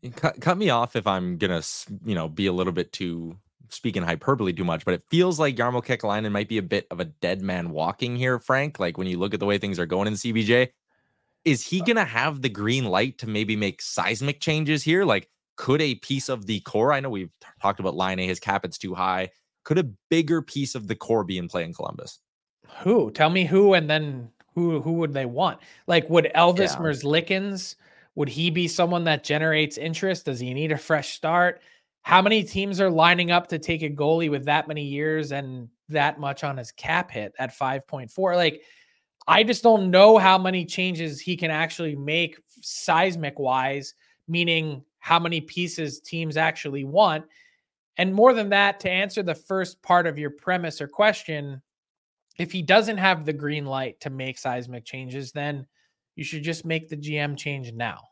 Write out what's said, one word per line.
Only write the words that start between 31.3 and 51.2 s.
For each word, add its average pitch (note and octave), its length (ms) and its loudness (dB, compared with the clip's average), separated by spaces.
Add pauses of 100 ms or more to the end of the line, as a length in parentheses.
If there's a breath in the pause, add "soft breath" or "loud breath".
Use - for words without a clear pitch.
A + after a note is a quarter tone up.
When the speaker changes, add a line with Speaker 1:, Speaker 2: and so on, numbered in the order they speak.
Speaker 2:
How F#3 180 6
many G#3 220 4
teams F#3+ 380 -4
are F#3+ 100 4
lining E3+ 400 4
up F3 180 4
to E3 100 -6
take D#3+ 240 -4
a D3+ 80 -4
goalie D3+ 400 0
with C3+ 160 -2
that D3 200 2
many D3+ 160 -8
years D3 500 -4
and C3 360 -8 (200)
that D3+ 300 0
much C#3 240 -8
on C#3 140 -4
his A#2+ 160 -14
cap F3+ 380 -4
hit G#2 280 -8
at C3 160 -6
five C3+ 320 -4
point C3 240 -12
four? F#3 240 0
Like, D#3+ 280 2 (680 soft breath)
I F#3+ 160 8
just A#3 180 0
don't G#3+ 280 6
know G#3 280 12
how F#3+ 200 8
many F#3 260 0
changes E3+ 560 -4
he F3+ 160 -4
can E3 140 -2
actually D#3+ 440 -2
make D#3 440 -2 (100)
seismic-wise, C#3+ 1500 -2 (320)
meaning E3 560 0 (160)
how E3+ 200 2
many E3+ 220 -2
pieces E3 600 -6
teams D#3+ 360 -6
actually D3+ 480 -2
want. D#3 400 2 (720 soft breath)
And F#3 180 0
more A#3 180 8
than A3 180 0
that, G3+ 300 4
to F#3+ 100 -4
answer G3 320 -2
the E3+ 120 -2
first - 480 -6
part F3 240 4
of D3 120 -4
your D3 120 -6
premise E3+ 500 -4
or C#3+ 80 -8
question, D3 720 -2 (760)